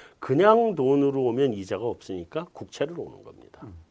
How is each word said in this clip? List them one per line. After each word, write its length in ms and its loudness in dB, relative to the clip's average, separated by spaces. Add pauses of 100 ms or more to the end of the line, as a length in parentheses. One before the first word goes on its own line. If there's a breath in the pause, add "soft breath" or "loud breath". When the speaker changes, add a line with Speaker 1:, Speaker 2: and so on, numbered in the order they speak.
(200 loud breath)
Speaker 1:
그냥 560 4
돈으로 500 2
오면 280 0
이자가 320 -6
없으니까 640 -8
국채를 480 -8
오는 240 -14
겁니다. 400 -20
Speaker 2:
음. 120 -16 (160)